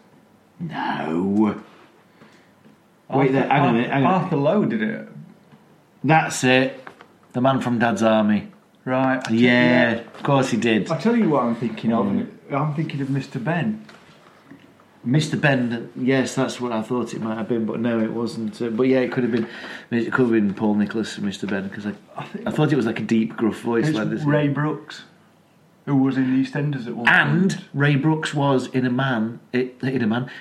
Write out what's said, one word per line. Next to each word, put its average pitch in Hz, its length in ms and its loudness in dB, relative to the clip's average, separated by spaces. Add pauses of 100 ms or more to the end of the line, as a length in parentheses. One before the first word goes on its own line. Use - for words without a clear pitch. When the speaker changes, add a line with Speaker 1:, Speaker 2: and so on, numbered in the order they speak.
(580)
Speaker 1:
No. 87 1000 0 (1500)
Wait 139 80 -4 (120)
Speaker 2:
Arthur, 131 40 0
Speaker 1:
there, 135 160 2
hang - 20 0
on 131 100 4
a 127 60 4
Speaker 2:
Arthur, 120 60 4
Speaker 1:
minute, 120 180 0
hang 135 140 2
on. 175 80 4 (120)
Speaker 2:
Arthur 160 120 -2
Lowe 160 280 2
did 113 180 -2
it. - 260 -6 (960)
Speaker 1:
That's 151 400 2
it. 131 360 4 (520)
The 127 80 -4
man 131 200 2
from 120 180 0
Dad's 110 240 2
Army. 107 460 4 (360)
Speaker 2:
Right. 131 340 0
I - 20 -8
tell 113 140 -2
Speaker 1:
Yeah, 123 600 4
Speaker 2:
you, 113 60 -4
Speaker 1:
of - 220 -18
course 139 280 2
he 120 60 0
did. 110 340 2
Speaker 2:
I 156 80 0
tell 233 180 2
you 208 120 2
what 139 160 2
I'm 117 120 -2
thinking 113 360 -4
of. 113 140 2
Speaker 1:
Mm. 98 220 -2 (240)
Speaker 2:
I'm 143 220 -2
thinking 151 260 -6
of 135 100 -4
Mister 139 280 -4
Ben. 123 460 -4 (1160)
Speaker 1:
Mister 143 360 0
Ben, 120 580 0
yes, 127 380 0
that's 120 260 -4
what 123 120 -4
I 110 100 -4
thought 117 320 -4
it - 80 -8
might 110 140 -4
have 110 120 -6
been, 117 160 -2
but 113 160 -4
no, 117 200 0
it 113 120 -2
wasn't. 113 480 -6
Uh, 120 80 -4
but 113 160 0
yeah, 131 140 4
it 123 120 0
could 131 140 -2
have 113 80 0
been. 120 160 0 (420)
It 113 220 -2
could 131 120 4
have 117 60 2
been 104 220 4
Paul 107 220 0
Nicholas 101 420 -2
and 104 80 -6
Mister 101 220 -6
Ben, 98 240 -4
'cause 104 160 -10
I, 104 80 -6 (220)
Speaker 2:
I 139 80 -10
think - 220 -12
Speaker 1:
I 214 40 -4
thought 151 220 2
it 151 40 2
was, 120 100 2
like, 113 140 -4
a - 40 -4
deep, 110 320 0
gruff 110 240 -2
voice 117 280 0
Speaker 2:
it's 156 80 0
Speaker 1:
like 160 140 -2
this. 110 140 -4
Speaker 2:
Ray 147 240 2
Brooks, - 560 -6 (840)
who 139 100 2
was 131 220 2
in 135 80 2
EastEnders 135 600 -2
at 123 100 -8
one 120 120 -2
Speaker 1:
And 170 440 4
Speaker 2:
point. - 200 -8
Speaker 1:
Ray 143 240 4
Brooks 156 380 0
was 139 340 2
in 127 160 0
a 127 60 0
man. 123 500 -2 (140)
It, 127 280 -2
in 127 200 -2
a 113 40 2
man. 123 240 0 (100)